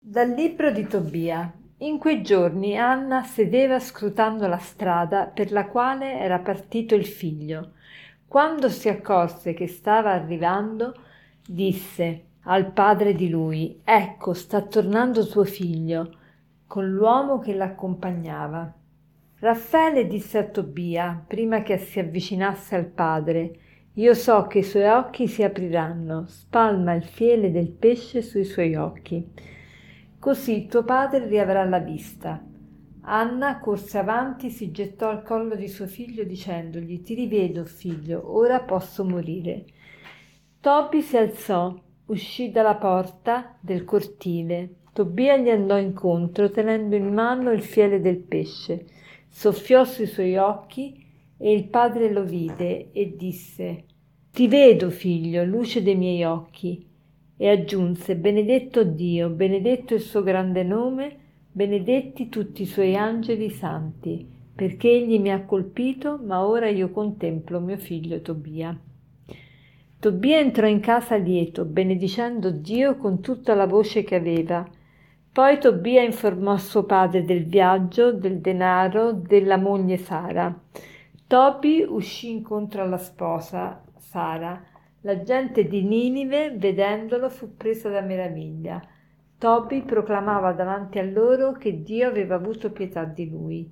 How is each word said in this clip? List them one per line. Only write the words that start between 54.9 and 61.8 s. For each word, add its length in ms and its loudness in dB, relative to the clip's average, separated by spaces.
figlio, 560 -2
luce 360 -2
dei 140 2
miei 280 0
occhi." 640 -6
E 60 4
aggiunse: 680 0
"Benedetto 680 2
Dio, 460 0
benedetto 640 0
il 80 0
suo 200 -2
grande 400 0
nome, 540 -4
benedetti 760 -2